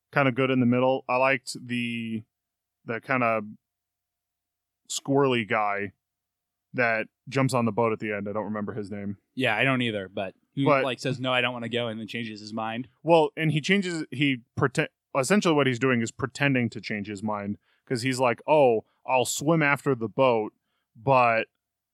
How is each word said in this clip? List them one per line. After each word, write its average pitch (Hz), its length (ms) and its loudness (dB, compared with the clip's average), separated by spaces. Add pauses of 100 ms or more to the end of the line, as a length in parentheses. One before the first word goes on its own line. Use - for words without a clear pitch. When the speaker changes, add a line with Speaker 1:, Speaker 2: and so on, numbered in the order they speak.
(140)
Speaker 1:
kinda 139 180 0
good 131 200 -2
in 127 80 0
the 123 80 2
middle. 127 420 0
I 127 80 -2
liked 131 400 -2 (100)
the, 117 560 -8 (600)
the 113 160 -8
kinda 117 400 0 (1600)
squirrely 131 480 2
guy 101 460 -2 (800)
that 113 340 0 (220)
jumps 131 240 2
on 120 120 2
the 110 60 0
boat 113 220 2
at 104 60 -6
the 107 140 -4
end. 101 160 -6
I 101 40 -8
don't 104 120 -4
remember 104 280 -6
his 104 180 -8
name. 101 260 -8 (180)
Speaker 2:
Yeah, 123 200 0
I 117 80 2
don't 131 180 2
either, 104 280 -4
but 98 260 -8 (180)
he, 139 120 -2
Speaker 1:
But 135 180 4
Speaker 2:
like, 123 160 -4
says, 127 200 -4
"No, 127 140 -2
I 123 80 2
don't 123 120 0
wanna 117 160 -8
go," 117 180 -2
and 110 120 -6
then 107 80 -10
changes 110 320 -8
his 107 140 -14
mind. 113 340 -6 (160)
Speaker 1:
Well, 156 340 4
and 160 140 0
he 151 100 -2
changes, 180 500 -2
he 131 300 -2 (160)
prete-, 151 320 -2 (280)
essentially 180 360 2
what 143 140 4
he's 120 120 0
doing 127 220 2
is 113 100 -4
pretending 131 600 -2
to 107 100 -12
change 104 260 -8
his 101 160 -10
mind, 104 340 -4 (280)
'cause 120 180 -4
he's 131 160 0
like, 120 280 2
"Oh, 131 380 4 (200)
I'll 127 200 2
swim 160 360 2
after 143 340 2
the 113 140 -6
boat, 117 440 2 (420)
but 120 520 4 (460)